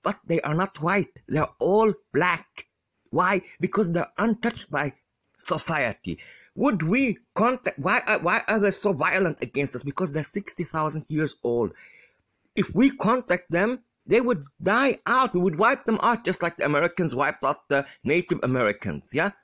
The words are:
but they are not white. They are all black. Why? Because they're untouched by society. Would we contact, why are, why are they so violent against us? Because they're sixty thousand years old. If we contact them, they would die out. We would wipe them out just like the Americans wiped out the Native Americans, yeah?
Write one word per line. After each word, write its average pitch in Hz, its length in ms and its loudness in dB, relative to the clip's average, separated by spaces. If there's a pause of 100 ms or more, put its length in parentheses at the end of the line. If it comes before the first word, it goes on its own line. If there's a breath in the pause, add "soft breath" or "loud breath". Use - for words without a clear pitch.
but - 240 -4
they 165 140 0
are 151 140 -4
not 180 260 -2
white. 180 480 -2
They 143 100 0
are - 200 -2
all 208 340 4 (200)
black. 170 540 -2 (440)
Why? 180 320 0 (180 loud breath)
Because 185 320 0
they're 170 260 -2
untouched 226 520 -2
by 147 240 -4 (440)
society. 131 800 -4 (360 loud breath)
Would 220 280 0
we 226 360 2 (160)
contact, 240 440 0
why 190 280 0
are, 208 120 2
why 180 300 0
are 214 100 2
they 196 120 4
so 190 220 -2
violent 175 500 0
against 135 340 -4
us? 127 60 -8
Because 143 300 -4
they're 151 100 -2
sixty - 420 -8
thousand 156 440 -4
years 156 340 -2
old. 117 300 0 (840 loud breath)
If - 200 -2
we 269 160 4
contact 240 600 -2
them, 208 300 0 (260)
they 208 140 4
would 226 240 -2 (180)
die 233 440 2
out. 247 280 2
We 180 60 2
would 175 180 0
wipe 247 260 2
them 226 180 0
out 233 220 0
just 185 180 -2
like 170 140 -4
the - 100 -2
Americans 156 480 0
wiped 139 300 -2
out 143 240 -2
the 139 180 2 (180 loud breath)
Native 165 380 0
Americans, 110 720 -2
yeah? 175 160 0 (140)